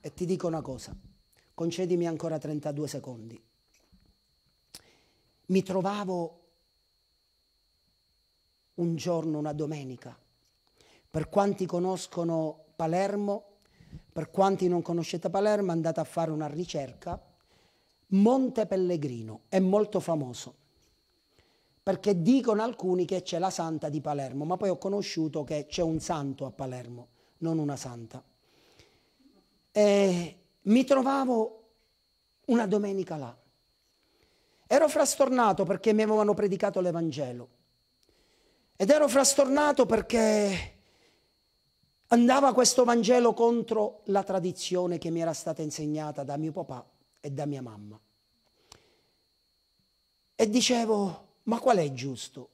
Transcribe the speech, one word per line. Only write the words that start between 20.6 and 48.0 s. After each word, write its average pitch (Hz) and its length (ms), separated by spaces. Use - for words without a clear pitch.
perché 190 400
dicono 220 400
alcuni 185 420
che 180 180
c'è 175 160
la 185 120
santa 160 380
di 147 120
Palermo, 139 440
ma 175 120
poi 202 120
ho 180 100
conosciuto 170 680
che 147 220
c'è - 160
un 160 160
santo 139 480
a 127 40
Palermo, 123 580
non 165 200
una 143 180
santa. 120 460
E 196 680
mi 240 240
trovavo 262 840
una 233 200
domenica 196 500
là. 123 200
Ero 294 220
frastornato 254 760
perché 190 280
mi 214 100
avevano 214 320
predicato 202 460
l'Evangelo. 147 680
Ed 196 140
ero 302 180
frastornato 269 800
perché 214 920
andava 254 440
questo 247 320
Vangelo 240 480
contro 226 720
la 196 180
tradizione 180 760
che 165 120
mi 165 100
era 165 120
stata 160 300
insegnata 151 640
da 143 120
mio 156 160
papà 131 360
e 147 100
da 143 160
mia 139 160
mamma. 104 380